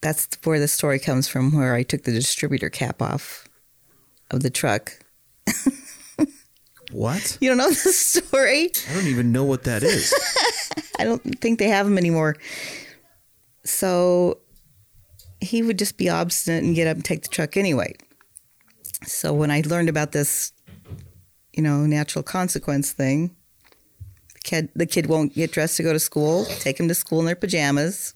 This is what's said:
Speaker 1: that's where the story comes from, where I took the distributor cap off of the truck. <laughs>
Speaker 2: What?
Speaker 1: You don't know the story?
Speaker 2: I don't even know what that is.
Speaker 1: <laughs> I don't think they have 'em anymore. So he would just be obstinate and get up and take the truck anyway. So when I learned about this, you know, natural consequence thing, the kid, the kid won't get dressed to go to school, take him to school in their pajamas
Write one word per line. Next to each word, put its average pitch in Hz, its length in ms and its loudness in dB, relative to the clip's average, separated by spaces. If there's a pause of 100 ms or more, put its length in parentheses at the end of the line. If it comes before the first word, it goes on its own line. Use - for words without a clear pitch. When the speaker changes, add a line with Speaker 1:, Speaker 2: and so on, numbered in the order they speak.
Speaker 1:
that's 156 260 -2 (160)
where 160 160 2
the 147 100 2
story 143 300 0
comes 131 300 0
from, 131 240 2
where 131 220 4
I 123 80 2
took - 220 -4
the 123 80 0
distributor 127 580 0
cap - 320 -4
off - 440 -6 (840)
of 131 120 -2
the 127 80 0
truck. - 480 -2 (480)
<laughs> - 60 -2 (1400)
Speaker 2:
What? 120 500 -4
Speaker 1:
You 262 80 2
don't 254 80 4
know 269 140 4
the 311 40 4
story? 320 960 2 (200)
Speaker 2:
I 143 40 -4
don't 185 120 0
even 120 260 2
know 131 120 2
what 135 200 0
that 113 180 0
is. - 300 2 (460)
Speaker 1:
<laughs> - 400 -10
I - 60 0
don't - 360 -4
think 226 180 0
they 202 100 2
have 202 180 2
'em 202 100 4
anymore. 165 400 2 (1300)
So 180 760 2 (1000)
he 226 220 0
would 226 160 0
just - 180 -2
be 180 140 0
obstinate 165 540 0
and 170 100 2
get 165 120 2
up 160 100 0
and 165 80 -8
take 160 180 -4
the - 60 -12
truck - 280 -4
anyway. 175 380 0 (1120)
So - 260 -4
when 147 180 2
I 147 140 2
learned 170 240 0
about 151 240 -2
this, - 400 -2 (1000)
you 160 80 0
know, 147 240 2
natural 147 360 0
consequence 151 680 -2
thing, 143 420 0 (1000)
the - 60 -20
kid, 160 360 -2
the 170 80 0
kid 160 220 0
won't 156 280 2
get 165 160 -2
dressed 160 280 -2
to 170 40 -2
go 165 120 2
to 156 40 2
school, 160 460 0 (160)
take 135 180 -2
him 165 100 2
to 165 60 2
school - 260 -2
in 165 40 2
their 170 120 0
pajamas 160 800 0